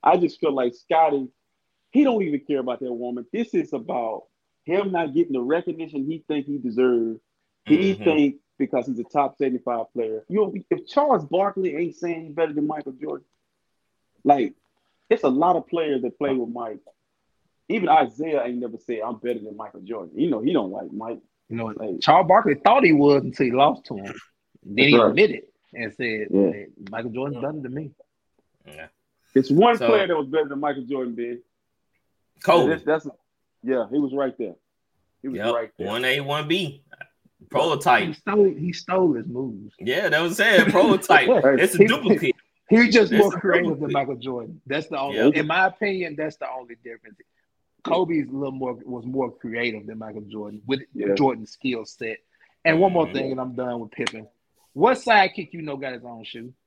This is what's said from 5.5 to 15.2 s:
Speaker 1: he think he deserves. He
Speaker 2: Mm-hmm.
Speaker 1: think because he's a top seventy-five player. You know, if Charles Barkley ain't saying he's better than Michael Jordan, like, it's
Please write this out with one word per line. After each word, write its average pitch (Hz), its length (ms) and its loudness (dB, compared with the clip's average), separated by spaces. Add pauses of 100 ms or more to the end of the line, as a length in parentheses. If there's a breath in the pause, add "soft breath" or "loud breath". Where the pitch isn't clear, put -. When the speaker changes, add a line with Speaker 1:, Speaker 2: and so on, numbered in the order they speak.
Speaker 1:
he 160 220 -8
think 147 180 -4
he 143 140 -6
deserves. 117 600 0 (460)
He 190 300 4
Speaker 2:
Mm-hmm. 208 80 -14
Speaker 1:
think 151 320 2 (240)
because 127 280 -2
he's 120 120 -8
a 120 40 -6
top 139 340 -2
seventy-five 123 560 -4
player. 110 360 -6
You 175 80 -4
know, 208 160 0 (160)
if 170 180 -4
Charles 269 380 2
Barkley 185 500 -2
ain't 160 200 -4
saying 165 320 -8
he's 147 80 -14
better 160 180 0
than 151 140 -2
Michael 151 260 -6
Jordan, 139 320 -10 (1000)
like, 143 300 4 (560)
it's 220 140 2